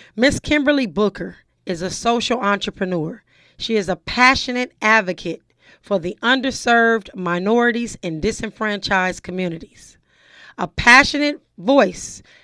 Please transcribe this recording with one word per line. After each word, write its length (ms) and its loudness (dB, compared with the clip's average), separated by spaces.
Miss 240 2
Kimberly 480 0
Booker 500 -4
is 160 -6
a 80 -6
social 500 -2
entrepreneur. 840 -2
She 180 -4
is 120 0
a 100 -2
passionate 720 0
advocate 600 0
for 180 -2
the 240 -6
underserved, 920 2
minorities, 880 0
and 200 -6
disenfranchised 1000 -4
communities. 760 -8
A 100 -6
passionate 760 2
voice 640 0